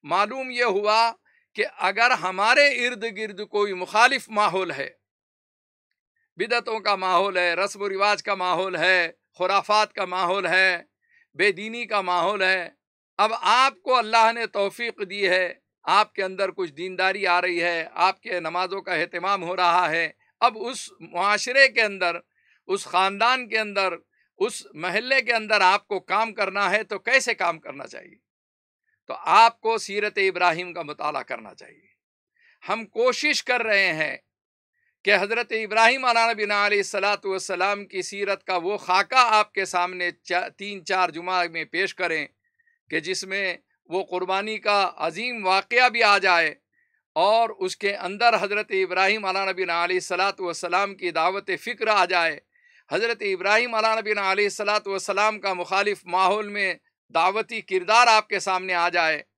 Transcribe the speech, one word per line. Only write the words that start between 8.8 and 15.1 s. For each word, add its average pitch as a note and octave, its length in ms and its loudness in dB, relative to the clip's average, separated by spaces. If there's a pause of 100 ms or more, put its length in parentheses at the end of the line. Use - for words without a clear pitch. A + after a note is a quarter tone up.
खुराफात G3+ 540 0
का F#3+ 140 -6
माहौल F3+ 400 -2
है, F3+ 420 2 (480)
बेदीनी G#3 500 -2
का G3+ 180 -2
माहौल F3+ 380 0
है, F#3 340 0 (420)
अब A3 160 2
आपको B3+ 600 2
अल्लाह A3+ 380 4
ने A3+ 160 -4
तौफीक G#3 560 -4
दी G3 180 -6